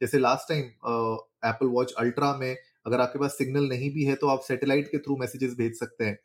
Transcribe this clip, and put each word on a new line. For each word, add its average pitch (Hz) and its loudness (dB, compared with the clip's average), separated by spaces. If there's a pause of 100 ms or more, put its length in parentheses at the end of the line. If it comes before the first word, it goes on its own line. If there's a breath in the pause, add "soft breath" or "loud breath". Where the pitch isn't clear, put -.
जैसे 127 2
लास्ट 127 2
टाइम, 151 0
अ, 113 -2 (300)
Apple 120 2
Watch 120 0
Ultra 135 0
में 127 -4 (280 soft breath)
अगर 123 2
आपके 127 0
पास 139 0
सिग्नल 139 0
नहीं 131 -2
भी 151 0
है, 139 2
तो 147 2
आप 131 2
सैटेलाइट 139 0
के 151 -2
through 139 -2
मैसेजेस 127 -2
भेज 117 0
सकते 113 -4
हैं 104 -2